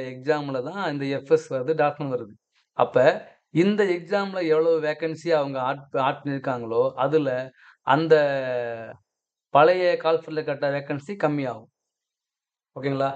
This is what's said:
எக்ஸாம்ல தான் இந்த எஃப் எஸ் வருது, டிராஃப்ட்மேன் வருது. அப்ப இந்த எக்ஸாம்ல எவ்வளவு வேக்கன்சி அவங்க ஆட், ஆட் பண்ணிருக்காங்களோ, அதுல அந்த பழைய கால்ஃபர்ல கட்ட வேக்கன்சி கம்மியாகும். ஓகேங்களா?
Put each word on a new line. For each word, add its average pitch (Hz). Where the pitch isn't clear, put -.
எக்ஸாம்ல 135
தான் 185
இந்த 143
எஃப் 139
எஸ் 156
வருது, 135
டிராஃப்ட்மேன் 147
வருது. 113
அப்ப 123
இந்த 202
எக்ஸாம்ல 190
எவ்வளவு 160
வேக்கன்சி 156
அவங்க 139
ஆட், 139
ஆட் 139
பண்ணிருக்காங்களோ, 123
அதுல 143
அந்த 156
பழைய 180
கால்ஃபர்ல 160
கட்ட 143
வேக்கன்சி 143
கம்மியாகும். 139
ஓகேங்களா? 135